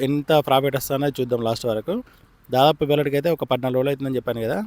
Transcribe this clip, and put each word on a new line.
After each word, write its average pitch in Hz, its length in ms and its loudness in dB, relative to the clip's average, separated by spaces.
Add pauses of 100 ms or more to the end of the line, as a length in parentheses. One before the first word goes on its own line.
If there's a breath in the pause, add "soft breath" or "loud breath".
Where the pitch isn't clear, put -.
ఎంత 147 260 0 (140)
ప్రాఫిట్ 135 280 2
వస్తుందో 139 320 -2 (100)
చూద్దాం 123 300 -2
లాస్ట్ 113 240 -2
వరకు. 110 220 -4 (600 soft breath)
దాదాపు 147 320 4
ఇవాళకైతే 147 500 0
ఒక 143 160 -6
పద్నాలుగు 127 260 0
రోజులు 131 140 2
అవుతుందని 139 240 -4
చెప్పాను 117 300 -4
కదా. 143 220 -2